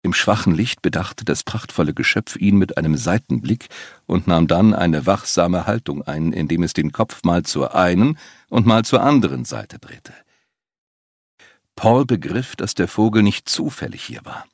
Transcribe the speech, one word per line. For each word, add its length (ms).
Im 100
schwachen 400
Licht 280
bedachte 420
das 200
prachtvolle 500
Geschöpf 420
ihn 220
mit 200
einem 200
Seitenblick 720
und 220
nahm 200
dann 260
eine 320
wachsame 600
Haltung 380
ein, 300
indem 300
es 100
den 180
Kopf 320
mal 200
zur 300
einen 440
und 160
mal 180
zur 180
anderen 440
Seite 340
drehte. 340
Paul 300
begriff, 520
dass 180
der 140
Vogel 340
nicht 240
zufällig 560
hier 220
war. 280